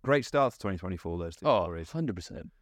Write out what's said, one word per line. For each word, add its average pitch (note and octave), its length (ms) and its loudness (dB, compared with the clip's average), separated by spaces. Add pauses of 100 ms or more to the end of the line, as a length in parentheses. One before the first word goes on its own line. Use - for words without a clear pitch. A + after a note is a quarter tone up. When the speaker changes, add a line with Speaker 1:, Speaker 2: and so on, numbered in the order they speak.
Speaker 1:
Great C#3 220 4
start C#3 260 4
to - 60 -20
twenty G2 180 -2
twenty-four, F2 420 -6
those E2 180 -6
two - 100 -6
Speaker 2:
Oh, A2 180 6
Speaker 1:
stories. E2 260 -6
Speaker 2:
hundred D#3 260 -2
percent. - 340 -12 (100)